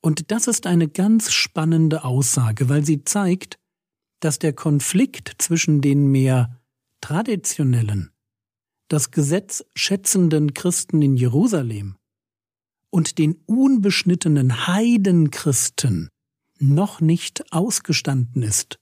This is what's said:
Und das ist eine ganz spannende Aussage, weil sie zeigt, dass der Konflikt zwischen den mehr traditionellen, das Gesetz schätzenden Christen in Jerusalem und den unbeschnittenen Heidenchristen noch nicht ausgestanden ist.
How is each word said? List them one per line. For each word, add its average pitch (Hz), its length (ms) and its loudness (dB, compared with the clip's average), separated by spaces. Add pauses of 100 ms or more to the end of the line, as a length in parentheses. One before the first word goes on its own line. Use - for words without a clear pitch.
Und 156 300 -2
das 220 160 -2
ist 226 200 -4
eine 170 220 2
ganz 214 420 2
spannende 160 720 0
Aussage, 127 640 0
weil 143 180 0
sie 147 200 -2
zeigt, 185 520 -2 (640)
dass 156 180 -2
der 156 140 0
Konflikt 160 880 -2
zwischen 160 420 0
den 139 320 2
mehr 127 480 2 (400)
traditionellen, 131 1120 -2 (760)
das 147 220 -2
Gesetz 165 520 -2 (100)
schätzenden 165 800 0
Christen - 480 -2
in 139 140 4
Jerusalem 123 800 0 (920)
und 165 280 -2
den 160 180 0 (100)
unbeschnittenen 180 1200 2
Heidenchristen 175 1400 0 (500)
noch 143 400 2
nicht - 540 -2
ausgestanden 139 880 -2
ist. - 380 -6